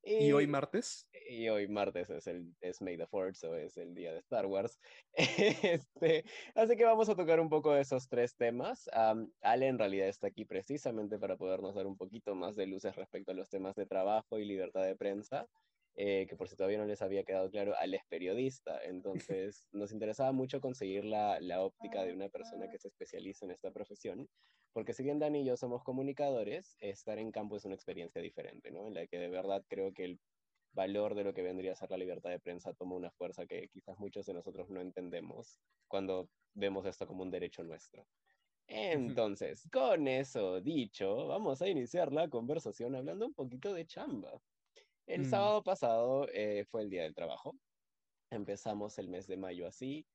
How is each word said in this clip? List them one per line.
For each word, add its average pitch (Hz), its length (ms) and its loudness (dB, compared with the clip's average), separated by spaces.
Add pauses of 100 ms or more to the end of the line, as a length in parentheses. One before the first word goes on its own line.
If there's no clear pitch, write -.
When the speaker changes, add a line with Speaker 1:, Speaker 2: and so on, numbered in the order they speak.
Speaker 1:
¿Y 202 220 6
Speaker 2:
Y 143 60 10
Speaker 1:
hoy 143 140 8
martes? 143 600 0 (220)
Speaker 2:
y 117 180 -2
hoy 104 220 4
martes 98 400 0
es 80 180 -8
el, 85 320 -8
es 90 220 -6
May 90 160 -4
the 82 100 -6
Fourth, 95 380 -2
o 82 100 -4
es 80 220 -6
el 87 180 -10
día 87 160 -8
de 82 80 -8
Star 107 280 -2
Wars. 98 300 0 (360)
<laughs> - 640 4
Este, 165 460 2 (300)
así 226 200 6
que 220 80 6
vamos 226 260 8
a 202 60 6
tocar 165 240 8
un 165 100 4
poco 151 240 8
de 139 80 10
esos 131 280 0
tres 120 260 4
temas. 123 580 0
Am, 110 380 6 (100)
Ale 127 260 6
en 127 120 4
realidad 98 300 4
está 101 180 -2
aquí 104 180 -4
precisamente 107 760 -2
para 95 180 0
podernos 95 380 -2
dar 98 120 -2
un 98 100 -6
poquito 98 380 -6
más 92 200 -4
de 98 120 0
luces 95 280 -4
respecto 95 360 -8
a 92 40 -4
los 92 140 -8
temas 95 260 -4
de 98 100 -2
trabajo 104 540 0
y 104 60 -4
libertad 95 380 -2
de 95 120 2
prensa. 104 520 -4 (480)
Eh, 98 320 2
que - 80 -10
por 92 140 -6
si - 60 -16
todavía 98 240 2
no 104 60 0
les 104 180 -2
había 98 200 0
quedado 95 280 0
claro, 101 260 0
Ale 92 200 0
es - 120 -4
periodista, 90 720 -2
entonces 95 840 -6
Speaker 1:
<laughs> - 40 -20
Speaker 2:
nos 101 200 -6
interesaba 110 400 0
mucho 131 280 -2
conseguir 104 460 -4
la, 104 340 0
la 90 220 -2
óptica 98 420 -4
de 90 100 -2
una 98 160 -6
persona 95 380 -10
que - 120 -14
se - 80 -14
especializa 95 580 -12
en 90 60 -8
esta 92 180 -8
profesión, 104 580 -10 (460)
porque 113 200 -4
si 131 100 -6
bien 147 160 0
Dani 151 220 2
y 135 40 0
yo 123 100 2
somos 123 280 -4
comunicadores, 135 960 -2
estar 104 400 -6
en 110 120 -6
campo 104 260 -4
es 104 80 -8
una 95 100 -6
experiencia 87 480 -8
diferente, - 480 -10
¿no? 92 160 -10
En 104 80 -8
la 85 100 -6
que 87 140 -6
de 87 100 -4
verdad 98 380 -2
creo 95 260 -4
que 92 120 -6
el 90 140 -8 (520)
valor 101 420 0
de 101 120 -2
lo 98 100 -2
que 92 80 -4
vendría 92 300 -4
a - 20 -6
ser 95 160 -10
la 92 60 -4
libertad 90 340 -6
de 87 80 -4
prensa 87 340 -8
toma 90 220 -6
una 90 160 -6
fuerza 90 340 -8
que 90 240 -8
quizás 98 300 -16
muchos 101 260 -8
de 95 80 -8
nosotros 90 380 -10
no 92 100 -8
entendemos 90 800 -10 (280)
cuando 95 400 -2 (280)
vemos 98 320 -2
esto 92 180 -8
como 92 160 -10
un 92 80 -4
derecho 87 340 -6
nuestro. 82 380 -14
Speaker 1:
Ujú. - 80 -20 (680)
Speaker 2:
Entonces, 120 920 0
con 214 360 4
eso 120 520 0
dicho, 117 680 0
vamos 143 340 0
a 190 80 2
iniciar 156 420 0
la 160 180 2
conversación 117 680 -2
hablando 165 320 -4
un 311 80 -8
poquito 135 400 -6
de 165 100 -6
chamba. 117 560 -8 (640)
El 165 180 -2
Speaker 1:
Mm. 135 80 0
Speaker 2:
sábado 208 320 6
pasado, 131 720 4
eh, 104 380 2
fue 113 100 -2
el 104 80 -2
Día 90 140 -2
del 78 100 -4
Trabajo. 85 440 -8 (760)
Empezamos 104 680 -6
el 92 100 -8
mes 92 180 -8
de 95 80 -4
mayo 90 320 -6
así. 139 460 -8